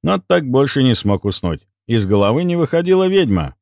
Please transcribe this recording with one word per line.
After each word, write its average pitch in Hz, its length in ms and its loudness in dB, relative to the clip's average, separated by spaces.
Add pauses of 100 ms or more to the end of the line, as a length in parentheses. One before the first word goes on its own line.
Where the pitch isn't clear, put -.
Но 185 160 -2
так 180 260 0
больше 135 380 0
не 127 120 4
смог 101 300 -2
уснуть. 90 420 -4 (200)
Из 113 200 0
головы 104 380 2
не 175 120 -2
выходила 175 520 0
ведьма. 104 540 0